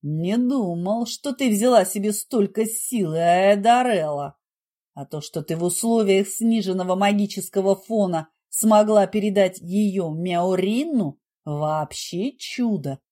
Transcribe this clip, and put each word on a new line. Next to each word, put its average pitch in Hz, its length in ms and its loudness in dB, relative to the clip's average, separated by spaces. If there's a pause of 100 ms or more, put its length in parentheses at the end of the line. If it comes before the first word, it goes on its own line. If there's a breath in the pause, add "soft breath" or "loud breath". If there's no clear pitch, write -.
Не 160 360 -2
думал, 226 680 -2
что - 280 -8
ты 262 160 0
взяла 214 340 6
себе 202 280 -4
столько 208 520 -2
силы, 202 540 -4
Аэдарелла. 185 1200 2 (560)
А 139 120 -12
то, 151 140 -10
что 151 220 -8
ты 165 140 -6
в 170 80 -4
условиях 196 640 2
сниженного 190 680 -2
магического 196 840 0
фона 190 520 -2 (200)
смогла 214 580 4
передать 196 540 0
её 190 500 -2
Мяурину, 185 1080 -2 (240)
вообще 151 920 -6
чудо. 170 640 -4 (120)